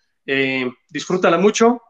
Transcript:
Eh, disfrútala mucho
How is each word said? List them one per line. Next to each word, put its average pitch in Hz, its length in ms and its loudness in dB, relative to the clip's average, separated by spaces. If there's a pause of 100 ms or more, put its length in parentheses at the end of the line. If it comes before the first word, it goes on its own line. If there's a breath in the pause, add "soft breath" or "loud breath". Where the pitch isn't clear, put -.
(260)
Eh, 131 440 -2 (200)
disfrútala 175 480 0
mucho 226 520 2